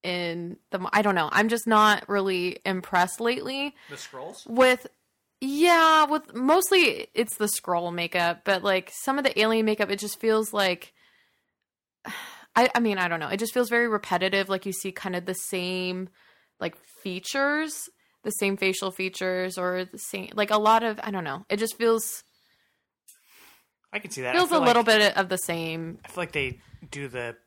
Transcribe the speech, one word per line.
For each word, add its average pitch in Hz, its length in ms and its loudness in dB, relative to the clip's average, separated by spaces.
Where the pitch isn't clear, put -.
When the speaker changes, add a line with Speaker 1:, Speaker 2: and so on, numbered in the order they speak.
Speaker 1:
in 175 560 -6
the, 185 200 -4
I 208 120 4
don't 208 100 2
know. 165 180 2
I'm 214 180 2
just 226 180 -2
not 214 420 4
really 190 560 -2
impressed 185 540 0
lately 262 560 -4
Speaker 2:
The 147 60 -12
Skrulls? - 500 -14
Speaker 1:
with, 254 400 4
yeah, 320 680 6
with, 302 280 -4
mostly 311 800 2
it's - 240 -2
the 214 100 0
Skrull 175 460 -2
makeup, 170 500 0
but, 190 200 0
like, 190 280 0
some 269 160 0
of 277 40 -4
the 262 160 -4
alien 220 280 2
makeup, 208 240 0
it 202 80 -4
just 202 200 -8
feels 220 320 0
like, 190 420 -2
<sighs> - 0 -
I, 247 180 6
I 247 60 2
mean, 214 180 2
I 185 100 0
don't 170 120 -2
know. 151 100 -6
It - 80 -2
just 220 160 -4
feels 247 160 0
very 240 180 2
repetitive. 190 640 0
Like, 190 160 -2
you 190 80 -4
see 185 180 -8
kind 185 240 -6
of 175 100 -6
the 185 100 -4
same, 180 760 -6
like, 170 160 -8
features, 285 840 -4
the 214 80 -6
same 196 260 -2
facial 190 340 -2
features, 185 680 -6
or 180 280 -4
the - 120 -20
same, - 380 -12
like, 208 160 0
a 214 60 4
lot 220 260 4
of, 214 200 -4
I 214 80 -6
don't 190 120 -6
know. 156 260 -6
It 214 80 -2
just 220 200 -4
feels 226 460 0
Speaker 2:
I 208 80 -8
can 202 120 -14
see - 100 -10
that. 247 140 -2
Speaker 1:
feels 359 160 2
Speaker 2:
I 349 40 2
feel 302 80 4
Speaker 1:
a - 20 0
little 240 180 6
Speaker 2:
like, 220 160 6
Speaker 1:
bit 208 180 4
of 190 120 0
the 185 80 -2
same. 165 680 -6
Speaker 2:
I - 40 -20
feel 180 120 -8
like 165 100 -6
they 131 280 -4
do 139 160 -10
the 120 280 -8